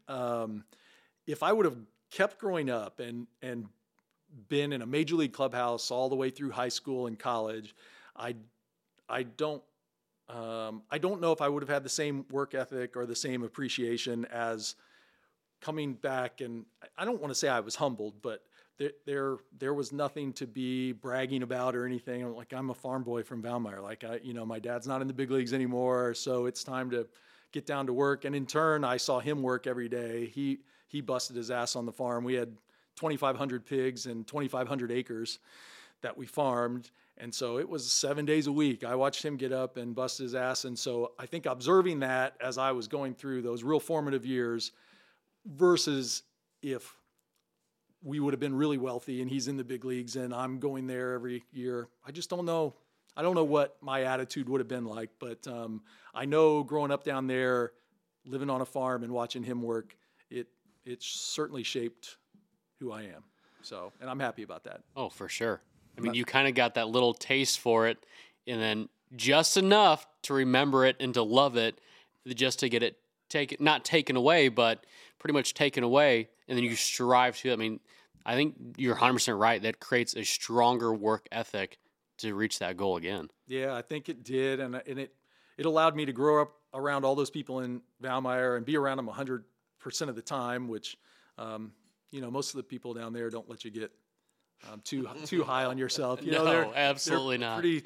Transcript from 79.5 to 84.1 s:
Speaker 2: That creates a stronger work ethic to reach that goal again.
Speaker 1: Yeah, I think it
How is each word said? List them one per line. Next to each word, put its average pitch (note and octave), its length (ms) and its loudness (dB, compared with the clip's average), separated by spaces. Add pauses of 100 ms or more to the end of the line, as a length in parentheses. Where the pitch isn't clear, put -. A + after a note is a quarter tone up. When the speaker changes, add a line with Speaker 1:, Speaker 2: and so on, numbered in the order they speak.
Speaker 2:
That A2 180 -2
creates - 360 0
a A2+ 80 -6
stronger A#2 680 2
work G#2+ 380 0
ethic G#2 480 -4 (400)
to G#2+ 160 -4
reach A2 240 0
that F2+ 180 -2
goal F#2+ 200 0
again. E2+ 320 -4 (180)
Speaker 1:
Yeah, C3 280 -4
I A#2+ 60 -6
think D3+ 280 -8
it B2 140 -10